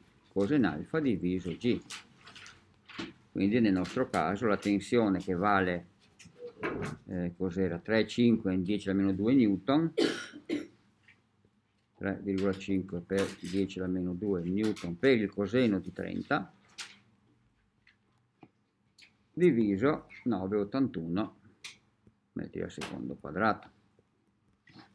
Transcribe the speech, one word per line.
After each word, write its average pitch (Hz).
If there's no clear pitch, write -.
coseno 104
alfa 80
diviso 90
G. 117
Quindi 104
nel 104
nostro 95
caso 98
la 101
tensione 101
che 92
vale, 90
eh, 87
cos'era, 90
tre 110
cinque 110
dieci 98
alla 98
meno 98
due 104
newton, 135
tre 98
virgola 98
cinque 92
per 95
dieci 92
alla 92
meno 90
due 92
newton 92
per 131
il 101
coseno 101
di 87
trenta, 92
diviso 117
nove 98
ottantuno 98
metri 50
al -
secondo -
quadrato. 92